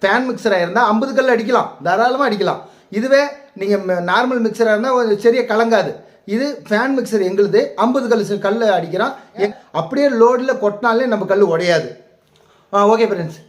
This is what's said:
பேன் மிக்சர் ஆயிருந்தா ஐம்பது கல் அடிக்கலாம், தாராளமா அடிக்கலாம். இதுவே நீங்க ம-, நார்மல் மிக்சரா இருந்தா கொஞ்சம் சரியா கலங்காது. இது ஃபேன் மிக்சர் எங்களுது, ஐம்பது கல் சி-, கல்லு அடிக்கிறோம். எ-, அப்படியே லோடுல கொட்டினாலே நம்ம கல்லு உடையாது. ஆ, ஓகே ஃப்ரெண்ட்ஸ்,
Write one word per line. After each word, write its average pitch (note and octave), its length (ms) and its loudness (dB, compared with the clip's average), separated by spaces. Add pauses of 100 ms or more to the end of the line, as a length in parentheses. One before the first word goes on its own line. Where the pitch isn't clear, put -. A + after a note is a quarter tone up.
பேன் A3+ 280 0
மிக்சர் G#3 280 -2
ஆயிருந்தா F3+ 300 0
ஐம்பது A3 280 0
கல் C4 220 2
அடிக்கலாம், A3+ 320 0 (140)
தாராளமா A#3+ 460 0
அடிக்கலாம். F#3+ 320 -2 (300)
இதுவே C4 320 0 (320)
நீங்க G3 220 -2
ம-, F#3 220 -4
நார்மல் A3+ 440 -2
மிக்சரா A3 280 0
இருந்தா A3+ 220 0
கொஞ்சம் A3+ 260 0
சரியா A#3 240 2
கலங்காது. A3 520 0 (300)
இது A#3 440 -4
ஃபேன் A#3+ 280 0
மிக்சர் G#3+ 260 0
எங்களுது, G3+ 540 2
ஐம்பது A#3+ 320 0
கல் G#3+ 160 2
சி-, G3 140 -4
கல்லு G#3 340 0
அடிக்கிறோம். F3+ 400 -2 (260)
எ-, G#3 160 -2 (180)
அப்படியே C#4 360 0
லோடுல B3 500 2
கொட்டினாலே A3+ 480 0
நம்ம G#3 180 -2
கல்லு F#3+ 320 2
உடையாது. E3 400 0 (760)
ஆ, G3+ 160 4
ஓகே A3+ 180 4
ஃப்ரெண்ட்ஸ், F3 320 -4 (100)